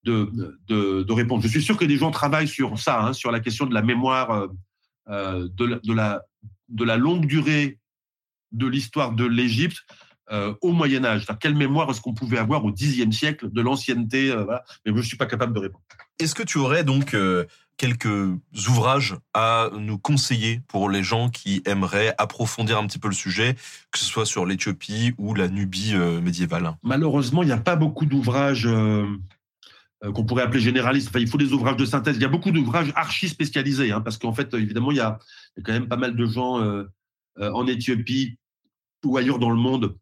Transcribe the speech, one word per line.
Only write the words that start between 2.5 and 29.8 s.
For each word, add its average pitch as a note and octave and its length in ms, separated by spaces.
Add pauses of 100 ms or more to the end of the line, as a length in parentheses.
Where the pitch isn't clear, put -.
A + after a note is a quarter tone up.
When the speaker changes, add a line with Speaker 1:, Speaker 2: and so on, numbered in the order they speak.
Speaker 1:
ça, A#2+ 260
hein, B2+ 80
sur B2 180
la A#2 100
question A#2 260
de A#2+ 80
la G#2+ 80
mémoire, B2 480
euh, G2+ 160 (640)
euh, F#2+ 460
de A#2+ 100
la, A#2+ 140
de A2+ 140
la, G#2+ 300 (460)
de A#2 160
la A2+ 120
longue D#3 300
durée D3 520 (760)
de A#2 140
l'histoire C3 460
de A2+ 120
l'Égypte, A#2+ 540 (520)
euh, G#2 300
au F3 120
Moyen C3+ 320
Âge. G#2+ 200
C'est-à-dire, A2 160
quelle D3+ 140
mémoire D3 360
est-ce A#2 100
qu'on A#2+ 140
pouvait A#2+ 240
avoir A2 260
au G2+ 60
dixième A#2+ 420
siècle D3 380
de A2 100
l'ancienneté, B2+ 680
euh, G#2+ 140
voilà. A#2 200 (220)
Mais G#2+ 60
moi, A#2+ 100
je A#2 40
suis - 100
pas B2+ 100
capable A#2 260
de G#2+ 60
répondre. F#2+ 260 (340)
Speaker 2:
Est-ce D#3+ 160
que A#3 80
tu - 160
aurais D3 260
donc, C3+ 300
euh, F#2+ 300 (320)
quelques A2 520 (400)
ouvrages A#2+ 480 (180)
à A2+ 420
nous G#2+ 220
conseiller A#2 680
pour G2+ 200
les G2 140
gens A2+ 260
qui G2 360
aimeraient G2+ 540
approfondir A2 600
un G#2+ 80
petit - 120
peu G#2+ 100
le F#2+ 60
sujet, A2 420 (340)
que - 80
ce - 60
soit A2 220
sur F#2 200
l'Éthiopie G#2+ 720
ou G#2 160
la F#2+ 140
Nubie, G2 460
euh, F2 260
médiévale ? E2+ 600
Speaker 1:
Malheureusement, C#3 600
il E3+ 40
n'y C3+ 60
a A2+ 60
pas F3 180
beaucoup D#3 300
d'ouvrages, C3+ 600
euh, G#2+ 400 (1000)